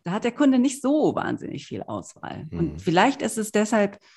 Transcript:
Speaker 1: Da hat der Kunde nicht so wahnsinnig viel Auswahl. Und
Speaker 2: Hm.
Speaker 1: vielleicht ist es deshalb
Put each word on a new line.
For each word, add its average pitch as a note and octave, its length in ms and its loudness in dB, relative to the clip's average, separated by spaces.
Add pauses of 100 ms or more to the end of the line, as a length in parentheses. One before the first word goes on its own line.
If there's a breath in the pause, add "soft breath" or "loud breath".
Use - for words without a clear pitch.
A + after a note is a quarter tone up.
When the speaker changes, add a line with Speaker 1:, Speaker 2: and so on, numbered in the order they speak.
Speaker 1:
Da E3+ 100 -6
hat A3 120 -2
der A#3 80 0
Kunde C4 260 4
nicht C4 220 2
so C4 340 2
wahnsinnig - 520 -6
viel G2 160 -8
Auswahl. - 680 -12
Und E3+ 200 -2
Speaker 2:
Hm. D3+ 60 -12
Speaker 1:
vielleicht F#3+ 440 2
ist - 140 -4
es G#3+ 160 -6
deshalb G#3 460 0 (180 soft breath)